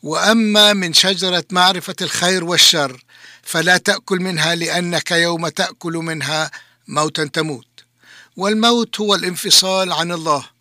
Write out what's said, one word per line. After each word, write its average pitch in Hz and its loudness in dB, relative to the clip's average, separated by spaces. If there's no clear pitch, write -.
وأما 208 4
من 185 -2
شجرة 180 0
معرفة 180 2
الخير 180 0
والشر 147 2
فلا 170 2
تأكل 190 -2
منها، 170 -2
لأنك 170 -4
يوم 170 0
تأكل 175 -6
منها 156 -4
موتاً 151 -2
تموت." 151 -6
والموت 220 0
هو 208 0
الانفصال 185 0
عن 165 -2
الله 160 -2